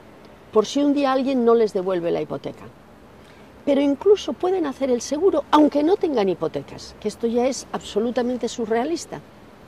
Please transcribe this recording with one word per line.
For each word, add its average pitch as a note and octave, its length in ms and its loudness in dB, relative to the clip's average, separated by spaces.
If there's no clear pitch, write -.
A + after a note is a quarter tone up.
por G#3+ 140 4
si C#4 160 -2
un C#4+ 120 4
día C#4 180 0
alguien C4 340 0
no A#3 80 6
les A3+ 200 2
devuelve F3+ 380 -2
la E3 100 -2
hipoteca. D3 440 -10
Pero C#4 160 2
incluso D4 520 2
pueden F4+ 320 -2
hacer C4+ 240 -4
el A#3+ 120 0
seguro D#4+ 500 0
aunque D4 320 4
no E4+ 120 2
tengan B3 340 0
hipotecas, D#3 720 -6
que - 80 -8
esto G#3+ 200 -4
ya A#3+ 180 0
es C4 260 -6
absolutamente A#3+ 760 -4
surrealista, A#3 720 -4